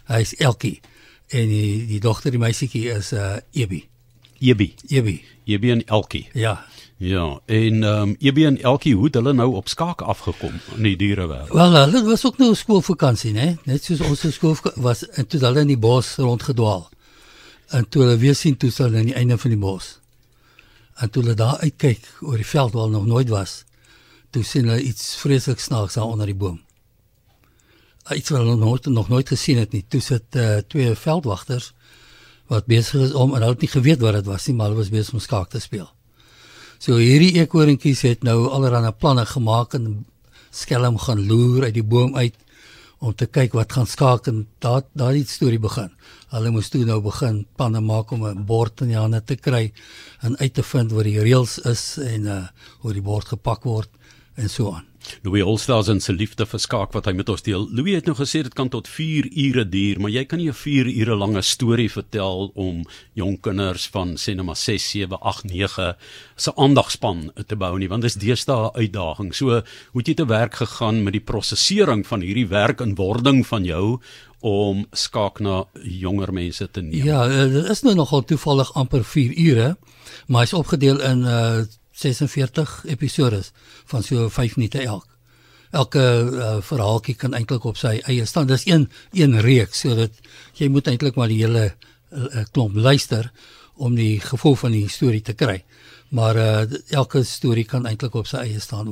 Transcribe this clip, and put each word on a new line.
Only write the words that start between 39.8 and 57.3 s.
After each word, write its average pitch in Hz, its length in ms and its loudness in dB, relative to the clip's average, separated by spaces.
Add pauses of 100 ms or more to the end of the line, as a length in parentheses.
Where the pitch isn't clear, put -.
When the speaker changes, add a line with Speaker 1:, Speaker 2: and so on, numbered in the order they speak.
Speaker 1:
skelm 123 460 0
gaan 104 300 -2
loer 123 400 4
uit 110 60 -2
die 113 100 0
boom 123 320 2
uit 123 200 0 (640)
om 113 140 -4
te - 140 -4
kyk 131 260 0
wat 113 220 -2
gaan 123 140 2
skaak 131 420 2
en 107 160 -4 (160)
daar, 127 180 0 (120)
daar 135 200 0
die 143 140 0
storie 117 320 0
begin. 107 320 -4 (400)
Hulle 117 220 -2
moes 107 160 -2
toe 123 160 0
nou 110 160 0
begin 104 420 -2 (140)
planne 113 240 0
maak 110 300 -2
om 113 140 -4
'n 101 200 -6
bord 113 360 0
in 127 60 0
die 113 100 0
hande 110 260 0
te 139 120 -4
kry 117 360 -2 (500)
en 117 160 -4
uit 135 160 -2
te 117 100 -2
vind 117 280 -2
wat 110 120 2
die 104 160 0
reëls 120 400 2
is - 380 -4
en, 113 300 -4
eh, 98 200 -6 (320)
hoe 110 140 -6
die 98 80 -6
bord 104 260 -4
gepak 110 360 -6
word 110 260 -4 (460)
en 104 140 -4
so 104 240 -4
aan. 78 120 -14 (380)
Speaker 2:
Louis 98 200 0
Holstazen 107 580 0
se - 100 -4
liefde 104 340 -4
vir 107 140 -8
skaak 104 340 -4
wat 104 120 -6
hy 98 80 -2
met 92 160 -4
ons 95 120 -4